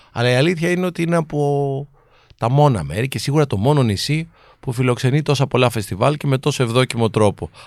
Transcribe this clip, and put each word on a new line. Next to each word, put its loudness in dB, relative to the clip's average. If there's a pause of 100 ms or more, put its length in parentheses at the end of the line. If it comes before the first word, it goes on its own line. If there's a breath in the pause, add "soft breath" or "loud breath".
(120)
Αλλά -2
η 2
αλήθεια 0
είναι 0
ότι -4
είναι 0
από -2 (500 soft breath)
τα -2
μόνα 4
μέρη -4
και -6
σίγουρα 0
το -4
μόνο 2
νησί -2 (300 soft breath)
που -8
φιλοξενεί 0
τόσα 0
πολλά 2
φεστιβάλ -2
και -6
με 2
τόσο -2
ευδόκιμο 0
τρόπο. 0 (180 loud breath)